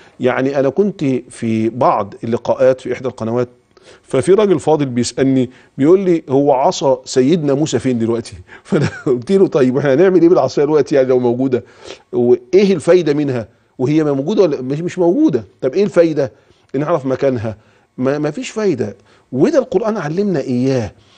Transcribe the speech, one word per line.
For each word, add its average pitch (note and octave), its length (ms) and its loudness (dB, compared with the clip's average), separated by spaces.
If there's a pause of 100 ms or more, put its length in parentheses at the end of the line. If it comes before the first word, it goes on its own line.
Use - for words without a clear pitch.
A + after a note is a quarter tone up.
(200)
يعني C3 400 0
أنا C3+ 80 2
كنت F#3+ 360 -2 (260)
في A2+ 380 -2
بعض A#2+ 460 -2 (100)
اللقاءات A#2 560 0
في B2 120 -8
إحدى B2+ 160 -6
القنوات، A#2+ 400 -4 (540)
ففي C#3 300 0
راجل G3 280 2
فاضل D3 260 0
بيسألني، B2+ 640 0 (280)
بيقول E3+ 220 4
لي: F3+ 280 0
"هو C#3 240 2
عصا C#3 520 0
سيدنا C#3 500 0
موسى C#3+ 240 -2
فين B2+ 200 -2
دلوقتي؟" A2+ 340 -4 (200)
<laughs> - 120 -20
فأنا D3+ 240 0 (180)
قلت B2+ 260 -2
له: F#3+ 140 4
"طيب، C3 300 2
واحنا C3+ 180 2
هنعمل F3+ 280 4
إيه E3+ 60 6
بالعصاية D3 360 2
دلوقتي D3 300 0
يعني C3+ 140 4
لو B2+ 100 4
موجودة؟ B2 460 -2 (480)
وإيه B2+ 600 2
الفايدة E3 400 2
منها؟ C3 340 -4 (300)
وهي D3+ 260 0
موجودة D3 380 0
ولا C#3 200 0
مش، C#3 180 -6
مش F3+ 180 -8
موجودة؟ F3 460 0 (160)
طب C3 140 -4
إيه G3 100 2
الفايدة؟ D#3+ 480 0 (420)
نعرف C#3+ 320 -2
مكانها؟" B2 500 -2 (420)
ما، C3+ 200 -2
ما D3 120 -4
فيش B3+ 200 -10
فايدة. C#3 460 -4 (360)
وده A3+ 260 2
القرآن A3 380 -2
علمنا E3+ 440 -2
إياه، B2+ 520 -2 (260)